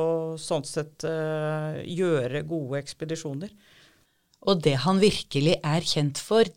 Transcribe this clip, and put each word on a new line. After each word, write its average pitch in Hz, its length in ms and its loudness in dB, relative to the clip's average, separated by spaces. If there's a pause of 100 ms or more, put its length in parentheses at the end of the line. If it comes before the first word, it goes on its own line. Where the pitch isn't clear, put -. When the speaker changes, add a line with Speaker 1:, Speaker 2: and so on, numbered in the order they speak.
(420)
Speaker 1:
sånn 156 240 -2
sett, 156 400 -8
eh, 156 800 -4
gjøre 151 640 0
gode 139 300 -4
ekspedisjoner. 156 720 -8 (1000)
Speaker 2:
Og 180 160 2
det 135 160 4
han 190 200 4
virkelig 170 600 4
er 160 240 0
kjent 147 360 0
for, 220 360 4